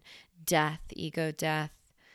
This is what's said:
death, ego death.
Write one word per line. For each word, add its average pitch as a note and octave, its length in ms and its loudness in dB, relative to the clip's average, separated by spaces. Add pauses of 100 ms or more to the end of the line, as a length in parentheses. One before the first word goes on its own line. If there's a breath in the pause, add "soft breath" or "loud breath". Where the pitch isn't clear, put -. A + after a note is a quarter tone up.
(440 loud breath)
death, D#3 360 4 (100)
ego D#3+ 400 -2
death. D#3 400 0 (440 loud breath)